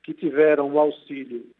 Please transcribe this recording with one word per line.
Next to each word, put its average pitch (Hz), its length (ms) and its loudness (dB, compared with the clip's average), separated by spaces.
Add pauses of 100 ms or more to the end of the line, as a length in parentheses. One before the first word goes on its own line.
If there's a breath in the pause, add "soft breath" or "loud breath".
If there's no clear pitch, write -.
que 156 120 -12
tiveram 147 560 2
um 147 80 0
auxílio 135 640 -4 (160)